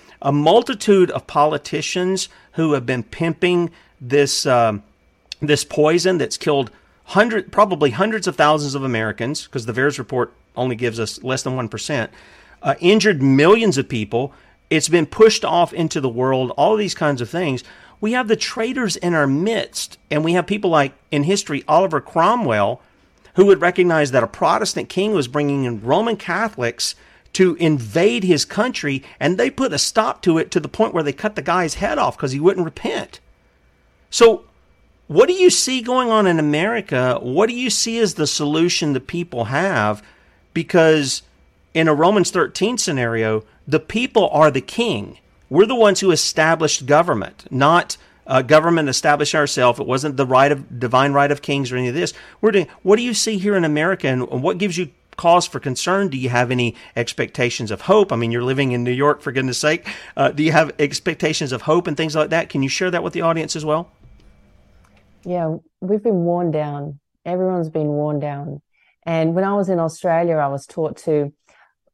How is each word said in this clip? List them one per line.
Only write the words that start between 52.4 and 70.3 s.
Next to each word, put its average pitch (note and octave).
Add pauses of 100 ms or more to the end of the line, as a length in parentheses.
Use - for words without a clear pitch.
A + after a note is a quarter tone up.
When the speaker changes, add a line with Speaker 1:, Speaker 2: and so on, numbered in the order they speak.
Speaker 1:
doing, F#3 (140)
what G3
do A3+
you A#3+
see G#3+
here G3
in E3+
America, D#3
and B2+
what F3
gives F3
you E3+ (260)
cause F3
for -
concern? F#3
Do C3+
you B2+
have B2
any B2 (200)
expectations A#2+
of G#2
hope? G3+
I -
mean, A#2
you're A#2+
living C3
in A#2+
New B2
York, C#3+
for C3
goodness C3
sake. D#3 (300)
Uh, C#3
do D3
you D#3
have D3+
expectations D3+
of B2
hope F3
and D3+
things D#3+
like D3+
that? E3
Can C#3
you C3+
share F#3
that E3+
with F3
the E3+
audience E3
as D#3
well? D#3 (1300)
Speaker 2:
Yeah, E3 (240)
we've G3+
been G3+
worn F3
down. D3 (260)
Everyone's F3+
been D#3
worn D3
down. C#3+ (440)
And E3
when F#3+
I G3
was G3
in F#3
Australia, E3